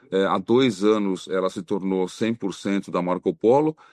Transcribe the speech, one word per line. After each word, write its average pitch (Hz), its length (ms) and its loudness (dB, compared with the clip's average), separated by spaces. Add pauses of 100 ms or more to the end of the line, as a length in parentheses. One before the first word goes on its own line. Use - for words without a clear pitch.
(100)
É, 95 160 2
há 90 100 0
dois 110 480 2
anos 104 440 0
ela 92 200 -2
se 95 140 -6
tornou 95 460 -2
cem 113 260 -4
por 98 180 -6
cento 98 380 -4
da 90 100 -2
Marco 90 340 -2
Polo. 143 400 2 (180)